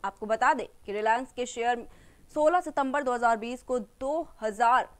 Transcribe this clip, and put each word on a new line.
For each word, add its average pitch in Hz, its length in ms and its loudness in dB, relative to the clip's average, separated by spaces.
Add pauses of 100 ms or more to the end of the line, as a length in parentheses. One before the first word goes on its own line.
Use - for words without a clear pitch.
आपको 196 220 -8
बता 233 280 4
दें 247 120 -4 (200)
कि 202 60 -8
रिलायंस 220 400 0
के 247 140 -6
शेयर 240 420 -2 (460)
सोलह 311 260 4
सितंबर 285 420 -2
दो 254 100 -2
हज़ार 233 240 2
बीस 233 260 -8
को 254 160 -4
दो 285 500 -6 (120)
हज़ार 220 480 2 (120)